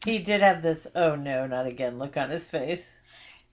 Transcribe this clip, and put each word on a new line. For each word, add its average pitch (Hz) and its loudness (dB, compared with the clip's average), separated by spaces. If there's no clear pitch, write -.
He 220 0
did 202 0
have 180 6
this, 160 0
"Oh 165 4
no, 139 -2
not 131 -2
again," 123 -4
look 139 -8
on 135 -2
his 165 -6
face. 165 -6